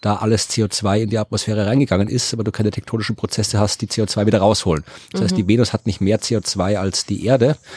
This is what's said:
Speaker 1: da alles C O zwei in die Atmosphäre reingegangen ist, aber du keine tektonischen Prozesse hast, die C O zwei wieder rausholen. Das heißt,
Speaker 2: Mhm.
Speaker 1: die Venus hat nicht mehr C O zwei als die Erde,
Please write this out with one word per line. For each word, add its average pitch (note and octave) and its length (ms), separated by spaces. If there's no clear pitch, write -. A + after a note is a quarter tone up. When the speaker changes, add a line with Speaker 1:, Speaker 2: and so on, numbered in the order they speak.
Speaker 1:
da G#2 160
alles A2 320
C A2+ 160
O - 20
zwei G2+ 360
in G#2+ 80
die A2 80
Atmosphäre G#2+ 480
reingegangen G#2+ 420
ist, - 260
aber A2+ 80
du G#2+ 80
keine G#2 220
tektonischen - 420
Prozesse - 460
hast, G#2 200
die A2+ 60
C - 160
O G#2+ 40
zwei G#2 200
wieder G#2+ 140
rausholen. F#2 420
Das - 80
heißt, - 140
Speaker 2:
Mhm. - 20
Speaker 1:
die G2 100
Venus A2+ 260
hat - 140
nicht F#2+ 140
mehr G2+ 200
C - 160
O G#2 40
zwei G2 400
als F#2+ 260
die G2 180
Erde, B2 320